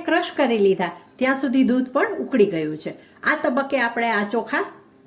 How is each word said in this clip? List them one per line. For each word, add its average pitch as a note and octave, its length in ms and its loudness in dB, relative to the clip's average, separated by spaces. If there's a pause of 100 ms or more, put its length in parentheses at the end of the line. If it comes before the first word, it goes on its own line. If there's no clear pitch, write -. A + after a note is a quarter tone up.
ક્રશ E4+ 300 0
કરી A#3 300 2
લીધા F#3 240 2 (260)
ત્યાં C4+ 240 0
સુધી C4 300 2
દૂધ B3+ 240 0
પણ G#4 300 0
ઉકળી G#3+ 280 4
ગયું D#3 300 -4
છે. D3+ 80 -8 (380)
આ D4 140 0
તબક્કે C4+ 340 0 (100)
આપણે A#3 320 -2
આ G#3 60 0 (100)
ચોખા C#4 300 -4 (420)